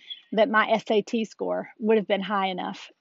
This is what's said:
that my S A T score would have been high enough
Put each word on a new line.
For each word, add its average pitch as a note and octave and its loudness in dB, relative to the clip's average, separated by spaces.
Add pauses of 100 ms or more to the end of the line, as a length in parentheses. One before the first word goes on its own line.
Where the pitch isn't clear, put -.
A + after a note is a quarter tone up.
(300)
that G#3 4
my G#3+ 2
S A3 2
A G#3+ 4
T A3 -2
score F3+ -6 (100)
would A3 4
have G3 0
been G3 0
high G3 -2
enough F#3 -8